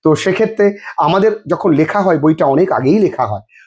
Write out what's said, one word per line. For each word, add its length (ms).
তো 120
সেক্ষেত্রে 640
আমাদের 320
যখন 260
লেখা 280
হয়, 180
বইটা 260
অনেক 280
আগেই 260
লেখা 280
হয়, 140